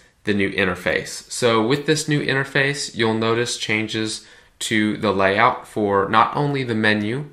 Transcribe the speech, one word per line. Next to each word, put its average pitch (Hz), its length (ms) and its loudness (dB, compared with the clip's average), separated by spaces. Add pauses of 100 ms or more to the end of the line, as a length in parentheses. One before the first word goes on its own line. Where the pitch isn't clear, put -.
(220)
the 104 100 -2
new 98 200 0
interface. - 760 -2
So 113 380 2
with 143 200 0
this 151 200 0
new 147 140 0
interface, 139 760 -2
you'll 113 200 0
notice 113 440 0
changes 110 680 -4 (360)
to 107 360 0
the 107 140 0
layout 98 560 2
for 101 420 0
not 110 280 2
only 143 260 0
the 120 140 -2
menu 107 560 0